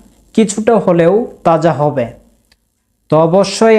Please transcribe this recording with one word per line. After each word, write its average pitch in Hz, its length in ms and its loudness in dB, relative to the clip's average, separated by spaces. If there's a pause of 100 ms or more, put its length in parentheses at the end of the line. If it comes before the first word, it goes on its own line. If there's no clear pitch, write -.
(360)
কিছুটা 220 440 0
হলেও 175 340 0 (300)
তাজা 165 300 0
হবে। 135 320 -4 (1040)
তো - 40 -4 (140)
অবশ্যই 196 520 2